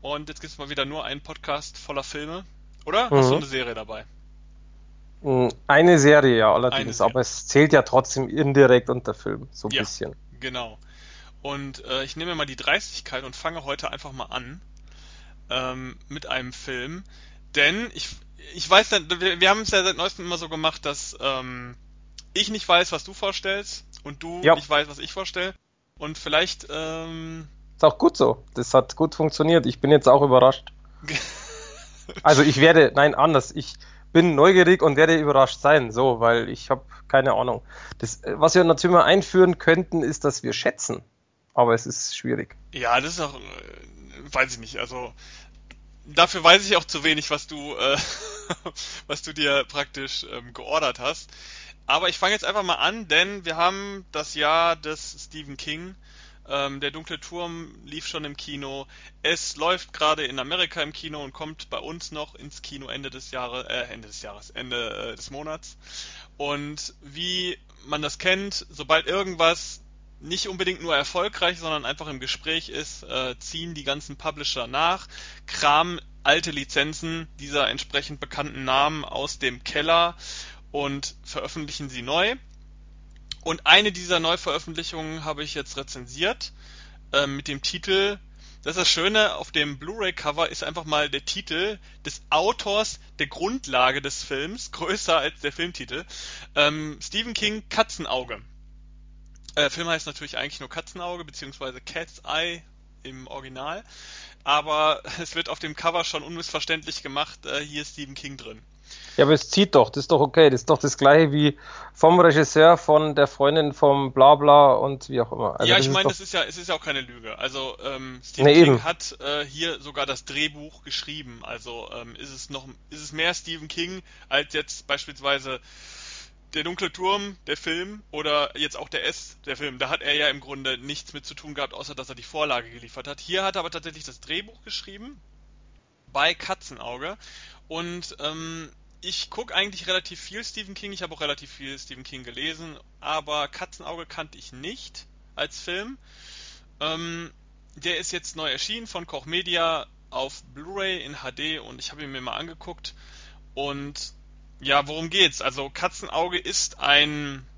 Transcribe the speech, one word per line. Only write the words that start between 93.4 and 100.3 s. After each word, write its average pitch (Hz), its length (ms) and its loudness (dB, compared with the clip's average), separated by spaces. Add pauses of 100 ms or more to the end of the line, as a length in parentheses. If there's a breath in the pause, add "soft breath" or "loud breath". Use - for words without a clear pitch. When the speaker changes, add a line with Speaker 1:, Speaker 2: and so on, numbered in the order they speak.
Speaker 1:
des 135 220 -8
Films, 156 480 -8
<laughs> - 20 -14
größer 185 440 0
als 151 220 -2
der 143 140 -6
Filmtitel, 165 500 -10 (520 loud breath)
ähm, 151 460 0
Stephen 226 320 -8
King, 214 360 -4
Katzenauge. 123 720 -4 (1120)
Äh, 147 140 2
Film 170 180 -6
heißt 160 200 -4
natürlich 143 300 -12